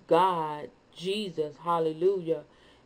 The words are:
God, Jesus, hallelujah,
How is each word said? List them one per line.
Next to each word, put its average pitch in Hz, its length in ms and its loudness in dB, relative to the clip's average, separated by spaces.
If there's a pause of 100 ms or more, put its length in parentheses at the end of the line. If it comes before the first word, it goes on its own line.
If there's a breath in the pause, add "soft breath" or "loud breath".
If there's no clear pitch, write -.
God, 165 640 2 (260)
Jesus, 170 680 -4
hallelujah, 165 800 0 (420 soft breath)